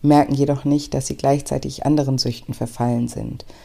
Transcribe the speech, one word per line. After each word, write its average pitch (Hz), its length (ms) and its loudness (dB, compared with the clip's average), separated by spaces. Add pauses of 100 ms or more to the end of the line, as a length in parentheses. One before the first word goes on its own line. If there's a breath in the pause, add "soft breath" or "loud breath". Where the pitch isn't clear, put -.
merken 147 320 6
jedoch 139 300 0
nicht, 143 280 0
dass 135 140 -2
sie 139 100 -6
gleichzeitig 135 680 -2
anderen 139 320 2
Süchten - 360 -4
verfallen 120 540 -2
sind. 113 360 -10 (200 loud breath)